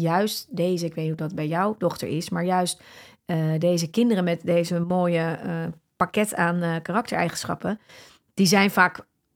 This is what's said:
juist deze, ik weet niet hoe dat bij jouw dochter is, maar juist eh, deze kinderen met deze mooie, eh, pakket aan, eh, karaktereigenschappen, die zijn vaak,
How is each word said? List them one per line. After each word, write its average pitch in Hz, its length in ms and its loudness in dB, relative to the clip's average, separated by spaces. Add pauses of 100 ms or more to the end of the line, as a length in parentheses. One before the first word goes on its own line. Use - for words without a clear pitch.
juist 180 540 0
deze, 175 300 0
ik 160 100 -6
weet 160 140 -4
niet 160 100 -4
hoe 156 80 -4
dat 180 80 -8
bij 156 120 -2
jouw 185 300 0
dochter - 300 -2
is, 151 220 -4
maar 175 160 -2
juist 185 360 0 (440)
eh, 175 120 -2 (200)
deze 170 320 2
kinderen 226 340 2
met 170 200 0
deze 170 360 2
mooie, 175 400 2 (240)
eh, 185 80 -6 (440)
pakket - 400 0
aan, 175 260 2
eh, 165 200 0
karaktereigenschappen, 175 960 -4 (540)
die 190 140 4
zijn 196 240 4
vaak, 180 280 2 (360)